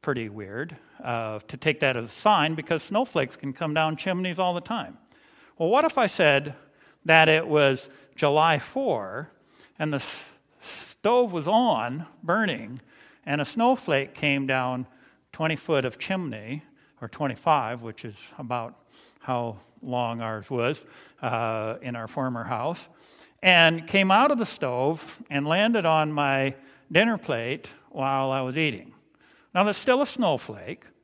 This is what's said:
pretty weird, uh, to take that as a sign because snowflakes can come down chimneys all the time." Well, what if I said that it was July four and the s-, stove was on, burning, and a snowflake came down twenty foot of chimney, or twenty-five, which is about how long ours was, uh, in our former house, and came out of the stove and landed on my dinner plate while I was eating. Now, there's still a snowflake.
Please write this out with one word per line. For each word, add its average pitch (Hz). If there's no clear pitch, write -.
pretty 120
weird, 110
uh, 113
to -
take 151
that 131
as 117
a 117
sign 160
because 160
snowflakes 196
can 139
come 151
down 156
chimneys 180
all 180
the 175
time." 190
Well, 165
what 262
if 320
I 233
said 147
that 160
it 160
was 143
July 151
four 135
and 156
the 143
s-, -
stove -
was 160
on, 160
burning, 156
and 147
a 143
snowflake 226
came 139
down 127
twenty 160
foot 143
of 123
chimney, 139
or 117
twenty-five, 127
which 113
is -
about 120
how 120
long 120
ours 110
was, 123
uh, 113
in 123
our 113
former 123
house, 123
and 165
came 190
out 240
of 277
the 220
stove 135
and 143
landed 202
on 156
my 139
dinner 208
plate 123
while 135
I 135
was 127
eating. 143
Now, 185
there's 208
still 254
a 285
snowflake. 139